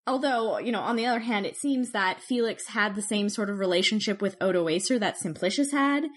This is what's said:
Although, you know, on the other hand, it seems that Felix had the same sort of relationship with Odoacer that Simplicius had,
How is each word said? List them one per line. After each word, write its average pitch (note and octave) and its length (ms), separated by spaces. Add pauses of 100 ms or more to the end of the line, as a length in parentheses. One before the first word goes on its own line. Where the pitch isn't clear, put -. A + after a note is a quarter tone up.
Although, B3+ 540
you A3+ 140
know, G3+ 80
on A#3 160
the A3+ 100
other A#3 140
hand, G#3+ 260
it - 100
seems B3+ 360
that F#3+ 300
Felix A#3 460
had G#3 280
the G#3+ 60
same G#3 260
sort G3+ 220
of G3 100
relationship G3 600
with G3 200
Odoacer F3+ 580
that G3 220
Simplicius C#4 500
had, C#4+ 360 (100)